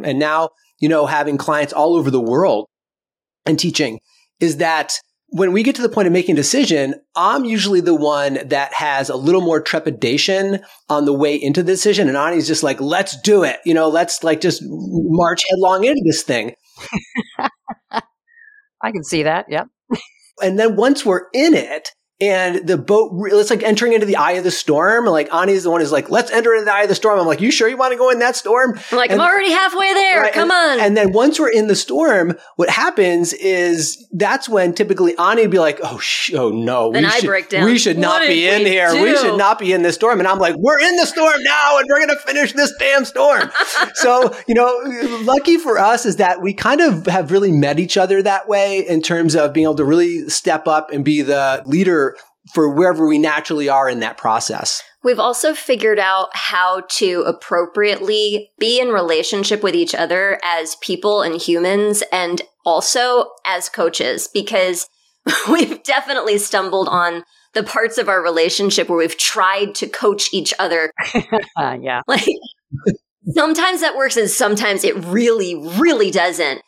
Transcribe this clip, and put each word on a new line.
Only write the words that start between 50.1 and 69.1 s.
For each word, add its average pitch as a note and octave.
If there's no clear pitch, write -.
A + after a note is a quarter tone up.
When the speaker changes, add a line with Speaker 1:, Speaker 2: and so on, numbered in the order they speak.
Speaker 1:
step D#3
up D#3
and C#3+
be D3
the C3+
leader D#3
for D3+
wherever E3
we D3+
naturally D3+
are C3+
in B2
that A2+
process. -
Speaker 3:
We've B3
also B3
figured A3
out F#3+
how F#3
to F3+
appropriately G3+
be A#3
in B3
relationship G3
with F#3+
each E3+
other F#3
as E3
people G#3
and E3+
humans G3+
and F3
also B3
as F3+
coaches, -
because F#3
<laughs> -
we've D#4+
definitely C4+
stumbled F#3+
on E3+
the G3+
parts A3+
of A3
our F#3+
relationship F3
where E3+
we've E3